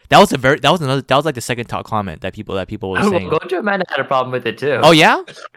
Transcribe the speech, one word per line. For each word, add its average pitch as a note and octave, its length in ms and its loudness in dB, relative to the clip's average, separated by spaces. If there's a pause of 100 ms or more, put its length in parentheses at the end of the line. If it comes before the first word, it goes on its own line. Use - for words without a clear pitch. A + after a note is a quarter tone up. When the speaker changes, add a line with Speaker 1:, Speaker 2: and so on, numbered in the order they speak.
Speaker 1:
That D3 100 8
was G3+ 140 6
a - 40 -2
very, C#3 220 2
that C#3 120 2
was F3 100 0
another, C3+ 200 -2
that B2+ 140 0
was, D3+ 100 2
like, D3+ 100 -2
the A#2+ 60 -8
second A#2 260 -6
top - 180 -8
comment G2 360 -6
that F#2+ 120 -8
people, G2 220 -10
that F#2 120 -4
people G2 240 -8
were F#2 80 -2
Speaker 2:
<laughs> - 20 0
Oh, G3+ 80 2
Speaker 1:
saying. G3 200 -2
Speaker 2:
Gojo - 300 -4
Amanda G3+ 300 -4
had C#3+ 100 -4
a C3+ 40 -4
problem B2+ 280 -2
with B2+ 160 -6
it G#2+ 100 -4
too. C3 260 -2
Speaker 1:
Oh, D#3+ 80 4
yeah? G3+ 300 4 (360)